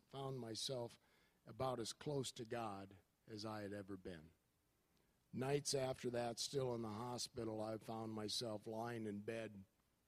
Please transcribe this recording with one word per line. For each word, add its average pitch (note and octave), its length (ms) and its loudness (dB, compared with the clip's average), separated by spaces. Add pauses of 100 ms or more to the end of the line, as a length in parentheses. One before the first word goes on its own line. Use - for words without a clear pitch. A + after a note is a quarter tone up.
(120)
found C3+ 280 -2
myself A#2 580 -2 (480)
about B2 340 0
as G#2+ 140 0
close C#3+ 400 0
to A#2 120 -6
God G#2 500 -2 (320)
as G#2+ 180 -6
I G#2+ 160 0
had G2+ 120 -2
ever G2 240 -4
been. E2 340 -8 (1040)
Nights C#3 400 4
after C3 380 2
that, A#2+ 280 2
still C3 360 4
in A2+ 60 0
the A2+ 60 0
hospital, A2+ 720 -2
I A2 160 0
found A2 360 -2
myself G#2+ 520 0
lying A2+ 400 0
in G#2 140 0
bed, G#2+ 460 -4 (420)